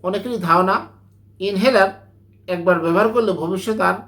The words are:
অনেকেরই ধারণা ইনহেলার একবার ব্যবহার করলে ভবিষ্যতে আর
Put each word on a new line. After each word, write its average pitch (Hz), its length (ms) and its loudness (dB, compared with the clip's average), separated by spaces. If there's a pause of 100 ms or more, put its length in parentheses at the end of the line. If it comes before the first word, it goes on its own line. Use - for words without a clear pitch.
অনেকেরই 208 360 -4
ধারণা 180 380 2 (640)
ইনহেলার 196 500 2 (560)
একবার 175 340 0
ব্যবহার 175 340 2
করলে 226 180 0
ভবিষ্যতে 185 500 -4
আর 185 140 0 (120)